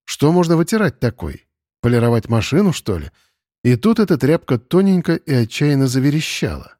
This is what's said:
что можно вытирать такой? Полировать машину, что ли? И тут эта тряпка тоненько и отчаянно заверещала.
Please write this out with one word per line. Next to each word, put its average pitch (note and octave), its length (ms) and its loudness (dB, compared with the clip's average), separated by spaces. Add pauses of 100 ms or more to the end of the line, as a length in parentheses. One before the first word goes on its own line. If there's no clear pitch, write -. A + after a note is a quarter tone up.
что - 280 0
можно F3 220 2
вытирать E3+ 460 0
такой? F2 460 -6 (340)
Полировать A#2 480 0
машину, C3+ 460 0
что F#2 240 -6
ли? D2 120 -10 (540)
И B2 120 2
тут A3+ 240 2
эта F#3 180 2
тряпка C#3 400 0
тоненько F3+ 560 0
и - 180 -6
отчаянно C3+ 540 0
заверещала. C3 920 -4